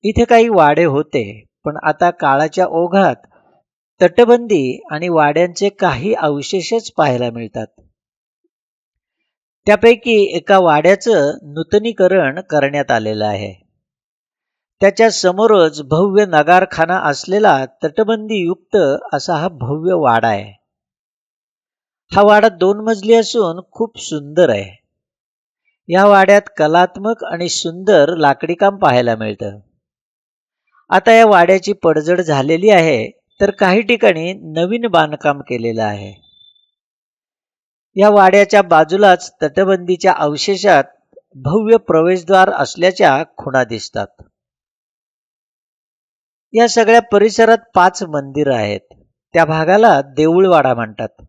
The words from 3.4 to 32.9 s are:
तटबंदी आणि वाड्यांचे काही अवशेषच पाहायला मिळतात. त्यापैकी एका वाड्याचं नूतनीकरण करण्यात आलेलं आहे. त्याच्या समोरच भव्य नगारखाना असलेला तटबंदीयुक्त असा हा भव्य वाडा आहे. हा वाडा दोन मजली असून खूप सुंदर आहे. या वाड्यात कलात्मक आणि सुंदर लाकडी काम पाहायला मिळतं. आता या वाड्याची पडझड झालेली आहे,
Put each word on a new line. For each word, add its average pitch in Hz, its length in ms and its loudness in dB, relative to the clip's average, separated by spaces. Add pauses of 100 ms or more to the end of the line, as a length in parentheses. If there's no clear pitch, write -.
तटबंदी 214 920 0
आणि 160 180 -8
वाड्यांचे 170 600 0
काही 180 440 -4
अवशेषच 160 800 -6
पाहायला 123 400 -2
मिळतात. 113 360 -12 (2000)
त्यापैकी 214 680 2
एका 190 240 2
वाड्याचं 170 760 2 (100)
नूतनीकरण 180 960 -2
करण्यात 143 520 -4
आलेलं 107 340 -4
आहे. 101 280 -6 (1300)
त्याच्या 202 300 2
समोरच 180 720 0
भव्य 190 440 0
नगारखाना 175 720 0
असलेला 170 680 -2 (180)
तटबंदीयुक्त 214 960 -4 (360)
असा 156 220 -4
हा 156 120 -4
भव्य 156 460 -6
वाडा 117 340 0
आहे. 104 340 -6 (1500)
हा 196 60 2
वाडा 208 280 4
दोन 185 280 -2
मजली 214 360 -2
असून 202 480 -2 (100)
खूप 226 280 -8
सुंदर 151 500 -2
आहे. 101 340 -8 (1040)
या 185 180 2
वाड्यात 202 360 4 (160)
कलात्मक 180 680 -2
आणि 170 260 -8
सुंदर 170 680 0
लाकडी 156 360 -2
काम 202 240 -2
पाहायला 123 380 0
मिळतं. 104 440 -12 (1300)
आता 196 220 2
या 226 140 8
वाड्याची 190 480 2
पडझड 165 480 0
झालेली 160 480 0
आहे, 160 400 2 (320)